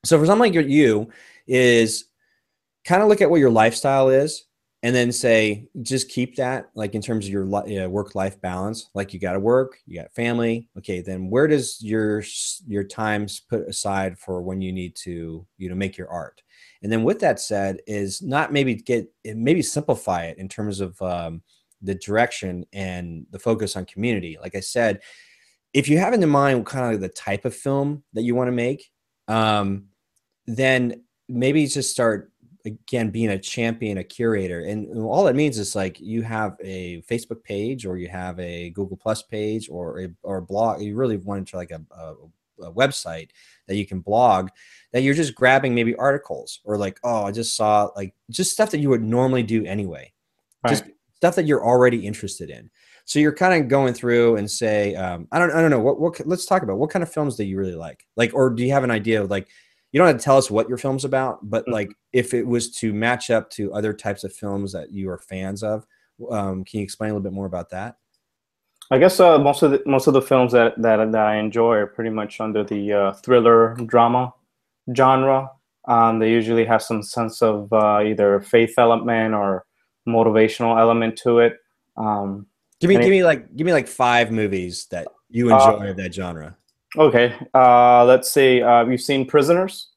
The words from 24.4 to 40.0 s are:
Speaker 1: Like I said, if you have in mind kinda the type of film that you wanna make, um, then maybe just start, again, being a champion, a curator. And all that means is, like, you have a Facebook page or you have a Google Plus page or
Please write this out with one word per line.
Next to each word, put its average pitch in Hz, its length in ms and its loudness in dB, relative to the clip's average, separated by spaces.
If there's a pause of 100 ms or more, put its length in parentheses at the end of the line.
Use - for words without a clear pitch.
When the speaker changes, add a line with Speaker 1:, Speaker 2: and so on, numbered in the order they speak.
Speaker 1:
Like 92 140 -14
I 98 60 -8
said, 107 400 -2 (720)
if 139 160 0
you 151 100 2
have 202 140 0
in 190 160 2
mind 139 400 2
kinda 123 300 -4
the 95 100 -6
type - 360 -8
of 120 100 -6
film 139 580 -6
that 110 100 -6
you 120 140 -2
wanna 127 160 -2
make, 123 400 -6 (340)
um, 104 640 -2 (580)
then 127 560 0 (260)
maybe 135 380 0
just 131 240 -6
start, 110 420 -2 (320)
again, 110 460 -6
being 113 200 -4
a 95 80 -4
champion, 113 600 -6
a 87 60 -10
curator. 95 560 -4
And 104 380 -10
all 113 260 0
that 131 120 2
means 139 220 -2
is, 101 180 -6
like, 95 240 -6
you 113 220 -6
have 110 380 -6
a 92 420 -12
Facebook - 420 -8
page 110 420 -8
or 92 100 -8
you 87 120 -10
have 90 320 -10
a 87 300 -12
Google 95 260 -10
Plus 110 260 -6
page 107 480 -8
or 87 300 -12